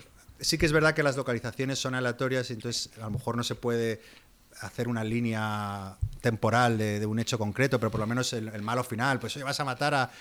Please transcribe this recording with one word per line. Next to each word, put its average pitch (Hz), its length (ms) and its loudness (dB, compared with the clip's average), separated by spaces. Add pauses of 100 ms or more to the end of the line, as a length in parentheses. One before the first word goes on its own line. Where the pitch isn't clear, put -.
(400)
sí 156 180 0
que 170 80 2
es 151 60 4
verdad 156 220 6
que 156 100 2
las 135 140 2
localizaciones 127 640 -2
son 131 160 -2
aleatorias, 127 560 0
entonces 117 460 -6
a 110 80 -10
lo 110 60 -4
mejor 120 260 -2
no 120 60 0
se 120 120 -4
puede 117 460 0 (600)
hacer 117 260 -6
una 117 160 0
línea 107 960 -2 (240)
temporal 113 580 4
de, 104 200 0
de 107 60 -2
un 107 140 0
hecho 117 180 0
concreto, 117 420 2
pero 107 120 0
por 117 80 -2
lo 107 80 0
menos 123 260 0
el, 110 140 -4
el 107 160 -8
malo 120 200 0
final, 123 360 0
pues, - 160 -6
"Oye, 139 80 -8
vas 139 160 -2
a 147 60 -2
matar 143 280 0
a, 127 280 2